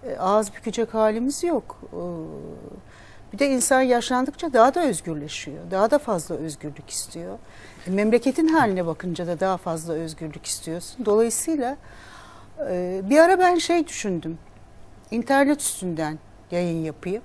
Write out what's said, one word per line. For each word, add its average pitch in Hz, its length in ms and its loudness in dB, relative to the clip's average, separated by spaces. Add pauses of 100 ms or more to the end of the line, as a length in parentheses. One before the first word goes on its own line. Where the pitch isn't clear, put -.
e, 170 80 -6
ağız 208 380 0
bükecek 226 400 -4
halimiz 220 500 0
yok. 330 340 -2 (140)
E, 175 60 -10 (1300)
bir 202 60 -12
de 277 120 2
insan 262 300 4
yaşlandıkça 254 720 0
daha 240 220 8
da 349 100 2
özgürleşiyor. 156 760 -4 (120)
Daha 196 200 2
da 285 80 4
fazla 185 360 -4
özgürlük 147 560 -10
istiyor. 180 480 -10 (480)
E, 180 40 -6
memleketin 233 580 4
haline 220 380 4
bakınca 170 400 -4
da 165 140 -4
daha 190 160 2
fazla 165 360 -6
özgürlük 160 540 -8
istiyorsun. - 600 -8
Dolayısıyla, 233 680 2 (960)
e, 180 300 -4 (100)
bir 285 80 6
ara 349 200 8
ben 359 200 6
şey 330 300 0
düşündüm. 170 500 -4 (720)
İnternet 277 500 2
üstünden 156 580 -4 (320)
yayın 170 340 -2
yapayım 170 400 -6